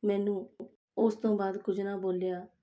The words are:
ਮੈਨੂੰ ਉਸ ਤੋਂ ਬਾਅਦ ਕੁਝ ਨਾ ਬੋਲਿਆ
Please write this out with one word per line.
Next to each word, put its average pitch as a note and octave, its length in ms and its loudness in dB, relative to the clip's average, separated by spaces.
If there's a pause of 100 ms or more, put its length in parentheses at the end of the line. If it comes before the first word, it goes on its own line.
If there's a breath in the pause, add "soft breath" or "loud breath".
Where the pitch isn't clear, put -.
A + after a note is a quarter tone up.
ਮੈਨੂੰ G3+ 460 2 (480)
ਉਸ A3 180 4
ਤੋਂ G#3+ 220 2
ਬਾਅਦ F#3+ 200 0
ਕੁਝ G3+ 240 -2
ਨਾ G3+ 160 -2
ਬੋਲਿਆ F#3 480 -2 (180)